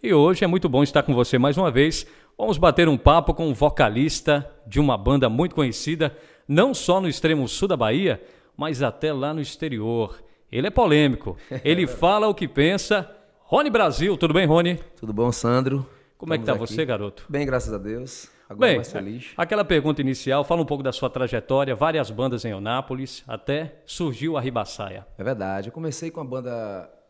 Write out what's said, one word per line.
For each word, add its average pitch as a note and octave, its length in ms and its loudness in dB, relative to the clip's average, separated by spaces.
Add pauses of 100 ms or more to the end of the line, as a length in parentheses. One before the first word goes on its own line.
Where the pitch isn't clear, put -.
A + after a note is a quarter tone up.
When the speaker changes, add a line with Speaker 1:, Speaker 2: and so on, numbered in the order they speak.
Speaker 1:
E A3 120 0
hoje E3+ 320 6
é - 20 2
muito F3 220 0
bom C3 120 4
estar D3 220 4
com D3 100 0
você B2 240 2
mais C3+ 200 2
uma F#3 120 2
vez. C#3+ 380 2 (300)
Vamos F3 200 0
bater E3+ 300 6
um C#3+ 100 4
papo D#3+ 360 4
com E3 160 -2
um C3+ 40 0
vocalista C#3+ 960 0 (160)
de A2+ 140 -4
uma C#3 180 2
banda B2+ 320 2
muito C3+ 260 -2
conhecida, D3+ 600 -2 (320)
não G3+ 260 4
só F#3 280 0
no F3+ 80 0
extremo D3+ 400 0
sul - 180 -2
da F#3 80 0
Bahia, B2+ 460 0 (340)
mas C#3+ 260 -4
até C#3+ 300 -2
lá C#3+ 220 -4
no D#3+ 80 -6
exterior. A#2 840 -6 (260)
Ele C3 180 -2
é - 20 -2
polêmico, D3+ 680 2 (160)
Speaker 2:
<laughs> C3 140 -10
Speaker 1:
ele E3+ 200 2
fala F#3 440 2
o G3+ 40 0
que E3+ 140 -4
pensa. F3+ 600 0 (320)
Rony D4 280 2
Brasil, F#3+ 460 2
tudo D#3 180 4
bem, F#3 120 6
Rony? E3+ 340 4 (180)
Speaker 2:
Tudo A2 140 -10
bom, A#2 220 0
Sandro? C3 520 0 (320)
Speaker 1:
Como D#3+ 160 -6
é D#3+ 40 -2
que A2+ 60 -4
Speaker 2:
Estamos A2 180 -2
Speaker 1:
tá A#2 40 -6
você, A2+ 160 -6
Speaker 2:
aqui. A#2 60 0
Speaker 1:
garoto? G#2 400 -6
Speaker 2:
Bem, C#3+ 180 -4
graças A#2+ 280 -4
a G#2 40 -6
Deus. A2+ 520 -10 (180)
Agora G#2 200 0
Speaker 1:
Bem, F3 80 4
Speaker 2:
mais A#2+ 160 -4
feliz. G#2+ 440 -10
Speaker 1:
aquela G3 300 0
pergunta D3+ 360 2
inicial, C3+ 420 0
fala E3+ 180 0
um D#3 40 0
pouco C#3 180 -4
da C3 80 -2
sua B2+ 180 -4
trajetória, B2+ 680 -2
várias D3 360 0
bandas A#2+ 340 -4
em A2+ 40 -4
Eunápolis, B2+ 800 -8
até C#3 600 -8
surgiu D3+ 500 -6
a B2+ 40 -4
Ribaçaia. G#2 680 -8 (100)
Speaker 2:
É G2 60 -10
verdade, G2 460 -6
eu - 40 -20
comecei D#3+ 380 -10
com E3 100 -12
a - 20 -10
banda A#2 680 -10 (180)